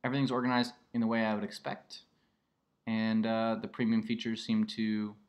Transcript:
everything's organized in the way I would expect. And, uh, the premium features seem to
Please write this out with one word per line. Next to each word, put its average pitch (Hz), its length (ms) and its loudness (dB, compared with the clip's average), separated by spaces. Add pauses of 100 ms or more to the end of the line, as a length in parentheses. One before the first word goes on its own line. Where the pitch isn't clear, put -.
everything's 131 260 2
organized 123 420 2 (220)
in 117 60 2
the 113 60 2
way 113 180 2
I 110 100 2
would 104 100 -2
expect. - 580 -10 (840)
And, 110 400 0
uh, 113 340 2
the 107 80 -8
premium 113 340 0
features 113 420 -4
seem 110 220 2
to 107 480 -2 (140)